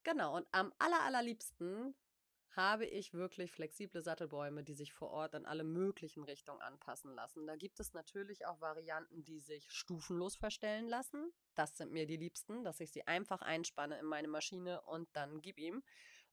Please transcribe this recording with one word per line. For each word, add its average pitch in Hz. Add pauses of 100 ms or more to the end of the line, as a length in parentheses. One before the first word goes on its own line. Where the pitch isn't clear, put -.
Genau, 208
und 175
am 190
aller, 330
allerliebsten 233 (600)
habe 208
ich -
wirklich 180
flexible 165
Sattelbäume, 147
die 147
sich 147
vor -
Ort 156
in 151
alle 156
möglichen 165
Richtungen 143
anpassen 131
lassen. 127
Da 156
gibt 175
es -
natürlich 196
auch 160
Varianten, 160
die 156
sich 147
stufenlos 180
verstellen 214
lassen. 285 (240)
Das 151
sind 147
mir 156
die 156
liebsten, 208
dass 175
ich 160
sie -
einfach 185
einspanne 151
in 151
meine 156
Maschine 175
und 165
dann 147
gib 151
ihm. 170 (520)